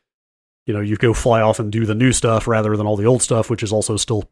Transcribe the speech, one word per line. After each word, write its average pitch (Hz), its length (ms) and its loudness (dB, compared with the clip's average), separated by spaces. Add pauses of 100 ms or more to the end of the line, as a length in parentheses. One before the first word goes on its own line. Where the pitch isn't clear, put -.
(680)
you 110 60 -2
know, 104 80 -2
you 104 160 -2
go 117 160 2
fly 113 260 2
off 110 220 2
and 104 100 -6
do 113 140 -2
the 107 100 -2
new 123 160 2
stuff 113 340 0
rather 107 300 0
than 104 100 -2
all 104 120 0
the 101 80 -2
old 120 160 2
stuff, 113 280 -2
which 117 140 -4
is 101 80 -4
also 107 240 -2
still 104 360 -4